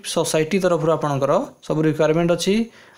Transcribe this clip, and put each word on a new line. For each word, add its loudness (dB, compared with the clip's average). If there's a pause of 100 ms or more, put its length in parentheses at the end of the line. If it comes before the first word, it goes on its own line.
ସୋସାଇଟି -2
ତରଫରୁ 0
ଆପଣଙ୍କର 0 (300)
ସବୁ -2
ରିକ୍ୱାରମେଣ୍ଟ 2
ଅଛି। 0 (440)